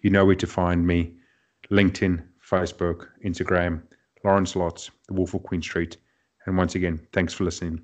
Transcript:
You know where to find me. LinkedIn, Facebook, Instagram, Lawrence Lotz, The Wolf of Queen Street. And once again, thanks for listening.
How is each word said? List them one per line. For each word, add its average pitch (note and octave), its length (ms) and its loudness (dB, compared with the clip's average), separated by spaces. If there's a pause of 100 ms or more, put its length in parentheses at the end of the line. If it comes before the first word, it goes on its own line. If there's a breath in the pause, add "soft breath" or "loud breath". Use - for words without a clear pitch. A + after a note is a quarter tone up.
You G#2 80 2
know G2 160 6
where G2 100 6
to F2+ 120 -2
find F2 380 0
me. E2+ 280 0 (560 soft breath)
LinkedIn, F#2+ 540 2 (200)
Facebook, F2 640 -2 (140)
Instagram, F2 580 -2 (420 soft breath)
Lawrence G2 300 2
Lotz, F2 360 -4 (180)
The F#2 60 -10
Wolf F#2 200 -2
of F2+ 100 -6
Queen F2 180 -6
Street. E2+ 360 -6 (480)
And F#2 120 -2
once F2+ 180 0
again, F2 240 -2 (140)
thanks F2 200 0
for G2+ 100 -4
listening. E2 400 -6